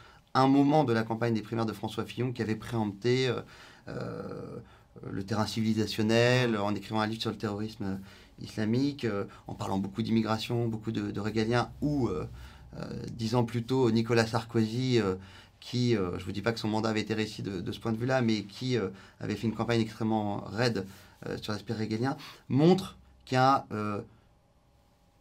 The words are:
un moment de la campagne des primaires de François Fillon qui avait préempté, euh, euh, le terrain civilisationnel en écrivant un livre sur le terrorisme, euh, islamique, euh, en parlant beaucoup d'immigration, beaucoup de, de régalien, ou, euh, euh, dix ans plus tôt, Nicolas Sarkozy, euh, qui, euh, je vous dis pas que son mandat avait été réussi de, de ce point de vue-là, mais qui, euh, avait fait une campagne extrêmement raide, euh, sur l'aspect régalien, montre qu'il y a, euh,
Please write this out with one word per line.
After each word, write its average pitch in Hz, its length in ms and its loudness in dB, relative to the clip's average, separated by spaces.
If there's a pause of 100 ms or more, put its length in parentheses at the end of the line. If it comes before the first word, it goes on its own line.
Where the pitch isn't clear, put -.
(320)
un 131 140 6
moment 143 380 6
de 117 80 2
la 113 100 4
campagne 113 320 0
des 104 80 0
primaires 113 240 -2
de 107 60 -4
François 107 320 -6
Fillon 123 260 -4
qui 120 100 -6
avait 107 140 0
préempté, 117 720 0
euh, 107 140 0 (480)
euh, 107 720 -10 (520)
le 101 140 -4
terrain 107 220 0
civilisationnel 113 1080 2
en 101 200 0
écrivant 110 240 -2
un 107 80 2
livre 113 120 -6
sur 110 120 -2
le - 40 -6
terrorisme, 107 480 -6
euh, 95 600 -8
islamique, 120 600 -2
euh, 101 200 -2 (240)
en 98 60 -8
parlant 101 240 -2
beaucoup - 240 -4
d'immigration, 113 640 0
beaucoup 110 240 -6
de, 104 180 -2
de 110 100 -4
régalien, 110 500 0 (100)
ou, 143 260 0
euh, 90 220 -4 (480)
euh, - 80 -8 (280)
dix 117 220 -2
ans 123 80 6
plus 117 220 -2
tôt, 127 260 4
Nicolas 117 340 4
Sarkozy, 113 760 0
euh, 95 160 0 (420)
qui, 120 380 0
euh, 92 240 -2
je 87 40 -10
vous 98 60 -8
dis 101 120 -6
pas 113 100 2
que 113 80 -4
son 110 80 -2
mandat 110 220 2
avait 107 100 2
été 101 120 -2
réussi 107 300 -4
de, 98 180 -4
de 107 120 -6
ce - 80 -10
point 117 100 -4
de 110 80 -2
vue-là, 127 240 2
mais 110 220 2
qui, 127 340 -2
euh, 95 120 -2 (300)
avait 107 140 -2
fait 113 140 -2
une 110 60 -2
campagne 117 260 0
extrêmement 110 680 -2
raide, 104 400 0 (400)
euh, 92 160 -6
sur 107 100 -6
l'aspect 104 220 -6
régalien, 110 420 -2 (320)
montre 160 480 4 (280)
qu'il - 100 -4
y 131 40 4
a, 131 340 6
euh, 104 280 -2 (1200)